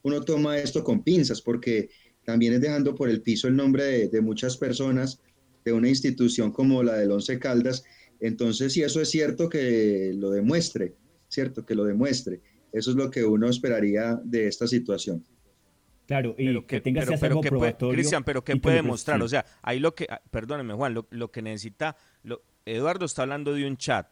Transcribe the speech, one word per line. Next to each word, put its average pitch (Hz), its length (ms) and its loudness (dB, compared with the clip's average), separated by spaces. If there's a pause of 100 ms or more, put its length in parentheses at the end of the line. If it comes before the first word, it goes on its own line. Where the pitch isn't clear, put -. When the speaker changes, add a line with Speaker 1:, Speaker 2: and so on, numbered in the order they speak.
Speaker 1:
uno 143 180 -2
toma 147 380 0
esto 143 260 -2
con 110 180 2
pinzas 147 400 2
porque 120 480 -2 (340)
también 117 280 4
es 123 80 4
dejando 143 340 0
por 127 160 0
el 110 100 2
piso 117 280 0
el 131 80 4
nombre 139 260 4
de, 127 260 2
de 110 120 2
muchas 110 360 -2
personas, 131 640 -2 (440)
de 117 80 2
una 117 160 4
institución 123 640 2
como 131 300 4
la 117 120 2
del 104 160 2
Once 101 300 0
Caldas. 127 440 0 (360)
Entonces, 117 520 -2
si 165 100 2
eso 143 180 0
es 147 100 0
cierto, 156 380 0
que 110 680 2
lo 98 160 -2
demuestre, 104 640 0 (340)
¿cierto? 131 380 -6
Que 113 80 -2
lo 104 100 2
demuestre. 104 560 0 (320)
Eso 110 180 -2
es 127 60 0
lo 135 140 0
que 123 140 -2
uno 107 240 4
esperaría 117 760 0
de 113 240 0
esta 117 180 -4
situación. 104 580 -2 (840)
Speaker 2:
Claro, 127 300 -2
y 131 100 -2
Speaker 3:
Pero 120 200 -2
Speaker 2:
que 127 100 -4
Speaker 3:
qué, 104 40 -2
Speaker 2:
tenga 131 200 0
Speaker 3:
pero, 127 120 -2
Speaker 2:
ese - 80 0
Speaker 3:
pero 151 140 2
Speaker 2:
acervo 156 60 2
Speaker 3:
qué 147 100 -2
puede, 131 100 2
Speaker 2:
probatorio 127 340 0
Speaker 3:
Cristian, 147 300 0
pero 135 200 -4
qué 143 80 -4
Speaker 2:
y - 40 2
que - 40 0
Speaker 3:
puede 160 180 4
Speaker 2:
lo 151 100 0
Speaker 3:
mostrar, 131 280 -2
Speaker 2:
pruebe. 117 100 0
Speaker 3:
o - 20 -6
sea, 135 180 -2 (160)
ahí 123 160 -2
lo 165 160 0
que, 165 160 -8
ah, 117 100 -12 (100)
perdóneme, 117 440 -8
Juan, 123 180 -4
lo, 113 180 -6
lo 117 200 -10
que 117 100 -12
necesita, 110 560 -8 (260)
lo, 113 200 -12 (240)
Eduardo 151 380 -4
está 139 180 -6
hablando 143 320 -4
de 143 120 -2
un 135 100 -4
chat 113 360 -4